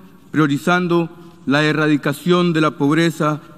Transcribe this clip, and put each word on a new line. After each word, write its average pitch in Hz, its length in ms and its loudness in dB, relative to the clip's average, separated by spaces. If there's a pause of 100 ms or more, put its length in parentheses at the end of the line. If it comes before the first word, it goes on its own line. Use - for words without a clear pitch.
(320)
priorizando 170 760 0 (360)
la 143 180 2
erradicación 151 880 0
de 160 80 0
la 156 120 0
pobreza, 151 680 0 (180)